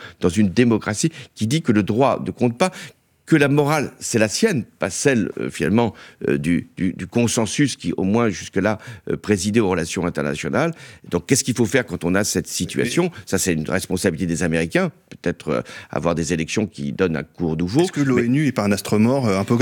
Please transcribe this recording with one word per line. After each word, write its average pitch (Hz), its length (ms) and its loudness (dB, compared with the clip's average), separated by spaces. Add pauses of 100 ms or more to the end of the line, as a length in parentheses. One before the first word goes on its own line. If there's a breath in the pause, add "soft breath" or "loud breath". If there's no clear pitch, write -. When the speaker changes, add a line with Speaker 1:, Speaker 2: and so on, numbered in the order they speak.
(180 loud breath)
Speaker 1:
dans 90 120 2
une 101 180 4
démocratie, 110 640 2 (240 loud breath)
qui 107 100 -2
dit 160 160 -2
que - 80 0
le 104 140 4
droit 110 420 2
ne - 60 -4
compte 120 260 0
pas, 185 140 0 (540 loud breath)
que 160 100 4
la 143 120 6
morale, 147 520 2
c'est - 180 -2
la 107 100 4
sienne, 160 360 0 (140)
pas 95 120 -2
celle, 120 400 2 (100)
euh, 64 80 -4
finalement, 104 460 2 (340 loud breath)
euh, 71 80 2
du, 80 400 0
du, 90 160 -2
du 92 140 -10
consensus 120 680 0
qui, - 220 -4
au - 60 0
moins 113 260 2
jusque-là, 101 500 -2 (300 loud breath)
euh, - 80 -2
présidait 104 440 0
aux 98 100 2
relations 85 340 -2
internationales. 78 680 -2 (340 loud breath)
Donc, 85 160 -2
qu'est-ce - 180 2
qu'il 123 120 -4
faut 120 100 2
faire 123 220 0
quand 85 180 -6
on 87 100 2
a 101 80 2
cette 92 240 -2
situation ? 98 580 -2
Speaker 2:
Mais 170 200 -6
Speaker 1:
Ça, 95 140 -2
c'est 87 160 0
une 78 120 -2
responsabilité 90 600 -2
des 82 160 -2
Américains, 85 500 0 (160)
peut-être, - 400 -6
euh, 62 120 0 (280 loud breath)
avoir 80 260 -2
des 80 200 -2
élections 82 320 -2
qui 71 260 -6
donnent 87 240 0
un 67 60 -4
cours 80 340 -4
nouveau. 90 280 0
Speaker 2:
Est-ce 190 80 -2
que 147 80 -2
Speaker 1:
Mais 123 240 2
Speaker 2:
l'onu 139 240 2
est 117 40 2
pas 107 120 0
un 101 80 2
astre 104 260 0
mort, 123 280 4
euh, 95 120 2
un 101 60 0
peu 117 180 2